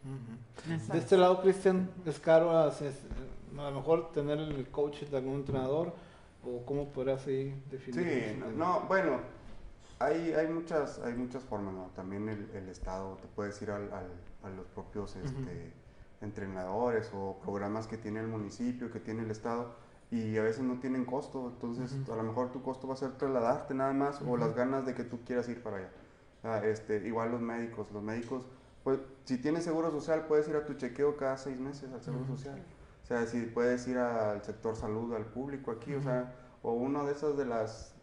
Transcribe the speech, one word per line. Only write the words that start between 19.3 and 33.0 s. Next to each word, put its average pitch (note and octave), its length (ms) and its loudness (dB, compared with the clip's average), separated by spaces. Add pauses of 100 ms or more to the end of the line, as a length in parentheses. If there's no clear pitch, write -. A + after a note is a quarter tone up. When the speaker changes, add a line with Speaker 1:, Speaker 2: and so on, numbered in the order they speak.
Speaker 3:
Estado, A#2+ 440 -4 (360)
y A2 280 2
a A2 40 6
veces A2+ 200 4
no B2+ 180 2
tienen C3 240 0
costo, C3+ 440 -2
entonces A#2+ 440 -4 (100)
Speaker 1:
Ujú. C3 100 -4
Speaker 3:
a A2+ 40 -2
lo A2+ 60 0
mejor A#2+ 300 0
tu C3 100 -6
costo C3 260 -4
va C3 60 -2
a - 20 -6
ser C3 160 -4
trasladarte C3+ 640 2
nada C3+ 180 4
más C#3 280 2
o - 40 -6
Speaker 1:
Ujú. B2 140 2
Speaker 3:
las A2+ 160 4
ganas C3 320 2
de B2+ 80 -2
que B2 100 -4
tú A#2 200 -8
quieras B2 240 0
ir A#2 140 -6
para G#2+ 160 -4
allá. F#2 120 -8 (520)
Ah, A2+ 220 0
este, G#2+ 420 0
igual A2+ 240 0
los A#2+ 100 0
médicos, A#2 520 -4
los G#2 100 -6
médicos, A#2 400 -4 (400)
pues C3+ 160 4 (260)
si B2+ 140 0
tienes D#3+ 260 2
seguro E3 260 2
social D3+ 360 0
puedes D3+ 220 6
ir D3+ 80 0
a D3 80 2
tu C#3+ 100 -4
chequeo C#3 420 0
cada C3+ 200 0
seis C3+ 220 -6
meses C#3 340 -8
al A#2+ 100 -10
seguro C#3 220 -4
Speaker 1:
Ujú. C3 120 -2
Speaker 3:
social. C#3 240 -8 (420)